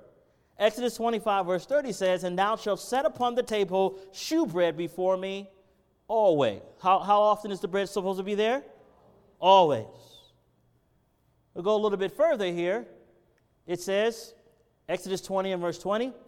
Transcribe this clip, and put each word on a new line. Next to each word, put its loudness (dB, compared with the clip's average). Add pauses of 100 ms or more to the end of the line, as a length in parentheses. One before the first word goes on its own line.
(600)
Exodus 0
twenty-five, -2
verse -2
thirty -2
says, 0
"And -4
thou 0
shalt -4
set -2
upon -2
the 0
table -2 (120)
shewbread 0
before -2
me -8 (600)
always." 2 (200)
How, 4
how 4
often 2
is -8
the -6
bread -2
supposed -4
to -6
be -4
there? 0 (760)
Always. 6 (1700)
We'll -10
go 2
a 0
little 0
bit -2
further 2
here. -2 (800)
It -6
says, -2 (560)
Exodus -4
twenty -4
and -4
verse -4
twenty, -4 (140)